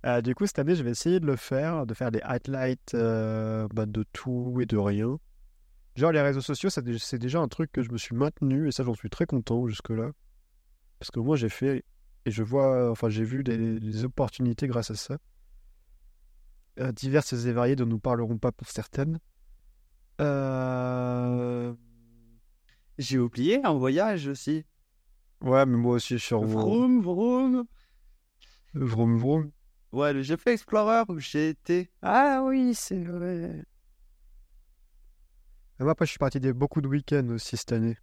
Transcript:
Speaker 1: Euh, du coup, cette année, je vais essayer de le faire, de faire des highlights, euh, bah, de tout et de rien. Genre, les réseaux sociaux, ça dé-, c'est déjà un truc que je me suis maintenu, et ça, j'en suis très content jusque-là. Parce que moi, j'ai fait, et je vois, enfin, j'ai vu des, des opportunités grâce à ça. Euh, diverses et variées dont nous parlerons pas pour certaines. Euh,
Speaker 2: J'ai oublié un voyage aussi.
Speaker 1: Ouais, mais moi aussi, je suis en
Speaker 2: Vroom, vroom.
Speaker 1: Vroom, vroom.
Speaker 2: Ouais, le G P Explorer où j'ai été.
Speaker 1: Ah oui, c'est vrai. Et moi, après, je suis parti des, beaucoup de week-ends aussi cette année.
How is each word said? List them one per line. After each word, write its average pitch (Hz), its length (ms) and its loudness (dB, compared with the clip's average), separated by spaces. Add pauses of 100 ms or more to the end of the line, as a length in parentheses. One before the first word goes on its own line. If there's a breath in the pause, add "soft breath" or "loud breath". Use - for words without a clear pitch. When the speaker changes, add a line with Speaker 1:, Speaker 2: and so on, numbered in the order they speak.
Speaker 1:
Euh, 120 160 2
du 123 140 0
coup, 202 100 0
cette - 140 -2
année, 151 160 2
je 156 80 -2
vais 120 80 -2
essayer 175 300 2
de 156 60 0
le 135 100 2
faire, 147 480 -2
de 110 80 -6
faire 120 180 -4
des 110 120 -2
highlights, 131 680 -4
euh, 110 800 0
bah, 110 120 0
de 107 260 -4
tout 123 480 -4
et 123 60 2
de 113 100 0
rien. 104 420 2 (800)
Genre, 151 160 4
les 156 100 4
réseaux 139 200 2
sociaux, 147 280 -2
ça 151 120 -4
dé-, 120 180 -4
c'est 123 200 -6
déjà 127 200 0
un 156 80 2
truc - 240 -4
que 131 120 -2
je 117 80 -4
me 120 60 -4
suis 117 180 -6
maintenu, 143 520 2
et 135 40 0
ça, 131 120 -2
j'en 120 120 0
suis 110 140 -10
très - 160 0
content 120 420 0
jusque-là. 113 440 -4 (880)
Parce - 120 -14
que - 80 -4
moi, 139 180 2
j'ai 113 120 2
fait, 131 360 -2 (400)
et 113 60 -2
je 107 100 -2
vois, 127 480 4
enfin, 113 200 0
j'ai 110 140 0
vu 127 200 -2
des, 113 360 0
des 110 260 -4
opportunités 127 600 -2
grâce 117 240 -2
à 107 40 -6
ça. 135 220 -8 (1600)
Euh, 127 120 -2
diverses 135 420 2
et 120 200 0
variées 123 220 4
dont 127 100 0
nous 113 140 0
parlerons 117 400 -2
pas 123 120 0
pour - 160 -14
certaines. 151 520 -4 (1000)
Euh, 123 1500 -2 (1200)
Speaker 2:
J'ai 131 220 0
oublié 131 440 2
un 190 100 2
voyage 147 540 0
aussi. 147 380 -4 (760)
Speaker 1:
Ouais, 131 240 6
mais 127 120 4
moi 120 180 4
aussi, 120 220 -2
je 113 60 -4
suis - 120 -2
en 107 80 2
Speaker 2:
Vroom, 214 580 4
vroom. 240 640 2 (1080 soft breath)
Speaker 1:
Vroom, 117 440 2
vroom. 147 340 0 (400)
Speaker 2:
Ouais, 143 220 2
le 135 100 -2
G 151 140 -2
P 247 140 2
Explorer 220 580 2
où 165 100 -6
j'ai 151 300 0
été. 175 420 -2 (100)
Speaker 1:
Ah 262 440 4
oui, 262 280 2
c'est 190 300 -6
vrai. 170 600 -6 (2250)
Et 131 40 -4
moi, 147 80 2
après, 160 140 2
je 147 60 -4
suis - 80 -12
parti 135 200 0
des, 131 140 0
beaucoup 139 280 0
de 135 60 -2
week-ends 139 420 0
aussi 117 280 -6
cette - 140 -6
année. 113 320 0